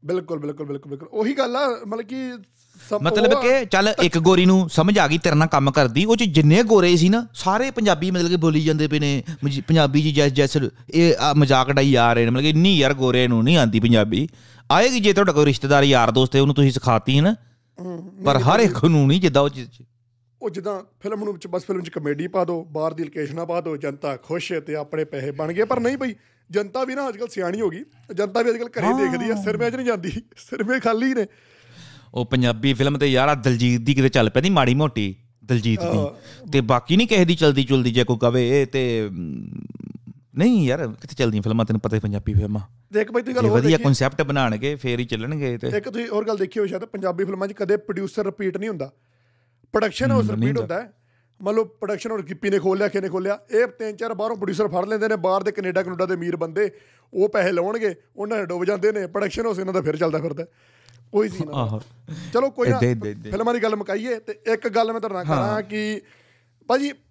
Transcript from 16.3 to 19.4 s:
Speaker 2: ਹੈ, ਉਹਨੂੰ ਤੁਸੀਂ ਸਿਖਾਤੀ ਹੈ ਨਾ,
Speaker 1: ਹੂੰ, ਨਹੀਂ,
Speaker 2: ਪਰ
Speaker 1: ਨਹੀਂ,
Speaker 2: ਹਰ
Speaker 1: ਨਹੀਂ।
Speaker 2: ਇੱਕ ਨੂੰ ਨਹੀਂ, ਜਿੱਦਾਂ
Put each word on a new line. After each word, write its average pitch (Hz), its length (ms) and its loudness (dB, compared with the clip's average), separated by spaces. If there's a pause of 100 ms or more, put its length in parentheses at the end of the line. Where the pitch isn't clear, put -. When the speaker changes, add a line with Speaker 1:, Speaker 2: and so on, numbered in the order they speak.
Speaker 2:
ਹੈ, 139 60 6
ਉਹਨੂੰ 139 140 2
ਤੁਸੀਂ 139 160 4
ਸਿਖਾਤੀ 127 460 2
ਹੈ 143 40 4
ਨਾ, 202 140 2 (440)
Speaker 1:
ਹੂੰ, 180 340 -12
ਨਹੀਂ, 190 120 -8
Speaker 2:
ਪਰ 143 100 4
Speaker 1:
ਨਹੀਂ, 127 80 4
Speaker 2:
ਹਰ 160 140 6
Speaker 1:
ਨਹੀਂ। 226 120 6
Speaker 2:
ਇੱਕ 127 160 -2
ਨੂੰ 151 220 6
ਨਹੀਂ, 165 140 4
ਜਿੱਦਾਂ 143 200 4